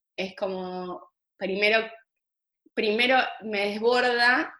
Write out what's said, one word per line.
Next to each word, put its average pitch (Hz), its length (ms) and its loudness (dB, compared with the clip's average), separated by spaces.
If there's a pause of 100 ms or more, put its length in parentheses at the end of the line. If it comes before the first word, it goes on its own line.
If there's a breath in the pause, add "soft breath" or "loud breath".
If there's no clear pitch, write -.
(160)
Es 190 200 -8
como, 185 760 -8 (280)
primero, 208 420 0 (960)
primero 240 420 2 (260)
me 202 280 -2
desborda 247 880 2